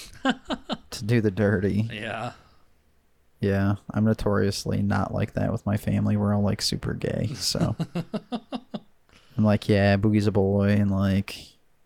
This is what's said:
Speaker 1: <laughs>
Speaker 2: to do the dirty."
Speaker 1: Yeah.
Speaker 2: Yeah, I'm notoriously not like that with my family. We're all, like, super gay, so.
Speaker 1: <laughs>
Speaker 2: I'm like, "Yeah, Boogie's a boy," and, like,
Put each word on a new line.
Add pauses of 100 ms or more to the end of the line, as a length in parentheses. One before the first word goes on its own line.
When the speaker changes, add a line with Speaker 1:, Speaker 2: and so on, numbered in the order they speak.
(240)
Speaker 1:
<laughs>
Speaker 2:
to
do
the
dirty."
Speaker 1:
Yeah. (1080)
Speaker 2:
Yeah, (160)
I'm
notoriously
not
like
that
with
my
family.
We're
all,
like,
super
gay,
so.
Speaker 1:
<laughs> (1400)
Speaker 2:
I'm
like,
"Yeah,
Boogie's
a
boy,"
and,
like, (480)